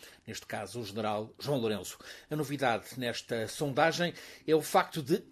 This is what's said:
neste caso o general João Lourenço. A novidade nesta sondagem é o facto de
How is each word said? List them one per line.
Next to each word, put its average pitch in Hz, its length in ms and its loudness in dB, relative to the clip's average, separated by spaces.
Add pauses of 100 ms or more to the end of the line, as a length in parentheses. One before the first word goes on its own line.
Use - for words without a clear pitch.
(240)
neste - 220 -10
caso 107 320 -6
o 117 60 -6
general 107 520 -2
João 139 220 -2
Lourenço. 107 400 -2 (320)
A 151 60 -4
novidade 135 480 0 (120)
nesta 117 520 -4
sondagem 156 640 2 (320)
é 151 80 6
o 151 80 8
facto 175 400 2
de 147 300 2